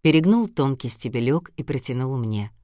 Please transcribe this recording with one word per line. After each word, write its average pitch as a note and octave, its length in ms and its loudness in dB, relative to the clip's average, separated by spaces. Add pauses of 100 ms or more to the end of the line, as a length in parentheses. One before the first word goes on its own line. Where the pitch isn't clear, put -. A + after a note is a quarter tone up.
перегнул F3 480 4
тонкий C3+ 400 -2
стебелек B2+ 680 -2
и C3 40 -10
протянул C3 540 -4
мне. A2 340 -4 (140)